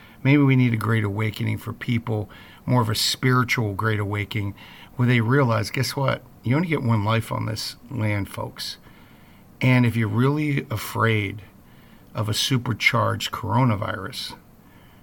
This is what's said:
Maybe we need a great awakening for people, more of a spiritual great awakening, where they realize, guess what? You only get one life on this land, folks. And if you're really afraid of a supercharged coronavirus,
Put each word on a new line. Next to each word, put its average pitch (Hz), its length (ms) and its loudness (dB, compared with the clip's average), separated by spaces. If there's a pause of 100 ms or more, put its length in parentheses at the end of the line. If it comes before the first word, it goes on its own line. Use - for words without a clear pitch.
(240)
Maybe 143 180 6
we 135 140 6
need 123 180 4
a 113 40 -2
great 107 260 0
awakening 107 540 -4
for - 140 -10
people, 113 560 -4 (360)
more 123 180 2
of 107 60 0
a 110 80 -2
spiritual 123 760 0
great 107 260 -2
awakening, 101 560 -4 (400)
where 123 100 2
they 123 140 4
realize, 113 500 2
guess - 240 -4
what? 131 300 -2 (180)
You 117 140 2
only 175 100 2
get 160 160 -2
one 113 220 2
life 110 260 -2
on 113 160 -4
this - 300 -8 (140)
land, 104 380 -2
folks. - 500 -12 (840)
And 127 260 6
if 117 80 2
you're 113 140 0
really 139 600 0
afraid 107 760 -2 (680)
of 107 160 -4
a 104 60 -2
supercharged 113 960 0
coronavirus, 104 1040 -2 (680)